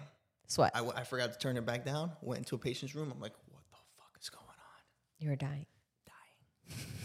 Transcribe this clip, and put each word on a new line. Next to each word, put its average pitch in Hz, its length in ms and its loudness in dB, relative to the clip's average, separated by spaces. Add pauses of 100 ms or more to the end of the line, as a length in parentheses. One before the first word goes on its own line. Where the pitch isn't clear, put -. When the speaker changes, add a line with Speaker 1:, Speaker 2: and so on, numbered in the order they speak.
(460)
Speaker 1:
Sweat. - 280 6
Speaker 2:
I, 120 40 4
w-, 120 180 2
I 123 80 0
forgot 123 300 2
to - 40 -12
turn 131 200 2
it 117 80 0
back 120 180 0
down. 151 260 0 (120)
Went 123 160 0
into 131 180 -2
a - 20 -6
patient's 135 380 -2
room. 147 180 -2
I'm 139 60 -8
like, 107 140 -6 (160)
"What - 200 -20
the - 60 -20 (220)
fuck - 220 -20
is - 100 -8
going - 180 -18
on?" - 60 -20 (640)
Speaker 1:
You 151 100 0
were 143 80 4
dying. 143 300 -2 (400)
Speaker 2:
Dying. - 680 -16 (280)